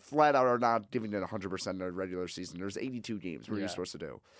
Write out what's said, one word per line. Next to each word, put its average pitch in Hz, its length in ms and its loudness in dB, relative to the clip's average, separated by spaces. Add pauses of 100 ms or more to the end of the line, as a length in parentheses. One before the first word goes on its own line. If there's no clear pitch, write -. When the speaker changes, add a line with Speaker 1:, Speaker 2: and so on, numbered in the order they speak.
Speaker 1:
flat 147 320 6
out 131 140 6
are 123 120 4
not 117 320 2
giving 110 220 -2
it 101 80 0
a 92 60 -2
hundred 98 220 -4
percent 92 320 -4
in 92 60 -2
a 90 40 -4
regular 90 380 -4
season. 85 280 -8
There's 98 200 -6
eighty-two 120 420 -4
games. 85 300 -8
What 110 60 -2
are 101 40 0
you 98 60 -2
Speaker 2:
Yeah. 90 40 -4
Speaker 1:
supposed 90 220 -6
to - 60 -10
do? 71 240 -10 (180)